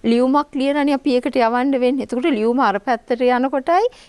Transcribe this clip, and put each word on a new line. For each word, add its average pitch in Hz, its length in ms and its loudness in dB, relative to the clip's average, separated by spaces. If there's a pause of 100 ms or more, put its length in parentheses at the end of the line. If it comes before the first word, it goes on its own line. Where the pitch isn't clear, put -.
ලියුමක් 254 540 0
ලියලානේ 285 400 0
අපි 269 200 0
ඒකට 247 220 -2
යවන්න 247 440 0
වෙන්නේ. 254 240 0
එතකොට 247 200 -6
ලියුම 240 360 0
අර 208 180 0
පැත්තට 240 440 -4
යන 254 280 0
කොටයි, 339 360 0 (220)